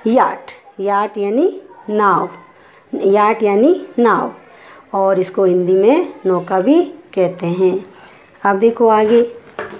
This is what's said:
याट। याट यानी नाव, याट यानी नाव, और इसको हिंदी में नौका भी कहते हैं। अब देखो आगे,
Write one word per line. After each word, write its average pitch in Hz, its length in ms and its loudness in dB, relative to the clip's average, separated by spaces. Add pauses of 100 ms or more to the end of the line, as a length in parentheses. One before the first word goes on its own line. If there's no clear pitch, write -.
याट। 208 440 0 (280)
याट 202 380 -4
यानी 220 440 -2 (280)
नाव, 196 400 0 (760)
याट 208 380 2
यानी 220 420 2 (140)
नाव, 233 340 0 (600)
और 196 260 0
इसको 185 240 -2
हिंदी 180 300 2
में 240 400 2 (120)
नौका 185 340 -2
भी 277 240 2
कहते - 600 -6
हैं। 185 400 -2 (600)
अब 202 140 0
देखो 233 280 2
आगे, 220 440 2 (480)